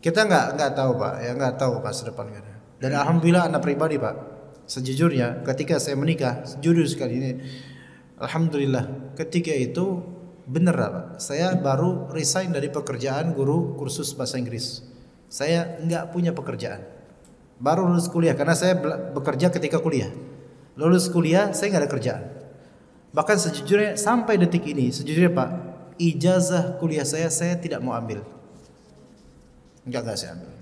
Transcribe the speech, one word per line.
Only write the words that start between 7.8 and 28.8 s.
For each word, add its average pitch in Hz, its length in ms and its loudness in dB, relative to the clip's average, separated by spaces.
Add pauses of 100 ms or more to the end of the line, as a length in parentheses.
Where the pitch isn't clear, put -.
alhamdulillah, 143 960 -2
ketika 165 380 -2
itu 175 480 -2 (480)
bener, 160 240 4
Pak, 101 480 -4
saya 165 320 -2
baru 135 560 2
resign 175 400 -2
dari 143 240 -2
pekerjaan 139 640 -2
guru 143 400 0
kursus 139 400 -6
bahasa 127 240 -4
Inggris. 117 400 -8 (480)
Saya 170 560 -2
nggak 170 240 -2
punya 175 240 0
pekerjaan. 117 480 -8 (800)
Baru 165 240 4
lulus 175 240 4
kuliah, 165 240 4
karena 156 240 2
saya 180 160 4
bela-, 147 400 -4
bekerja 143 400 2
ketika - 240 0
kuliah. 147 320 0 (640)
Lulus 175 320 4
kuliah, 175 480 4
saya 202 160 0
nggak 170 160 2
ada 139 40 -2
kerjaan. 120 320 -2 (920)
Bahkan 196 220 4 (100)
sejujurnya, 202 480 2
sampai 226 440 2
detik 170 280 2
ini, 139 240 0
sejujurnya, 165 440 2
Pak, - 160 0 (460)
ijazah 175 800 2
kuliah 151 320 -2
saya, 160 240 -2
saya 175 240 0
tidak 160 240 -4
mau 123 160 -4
ambil. 110 240 -6 (1700)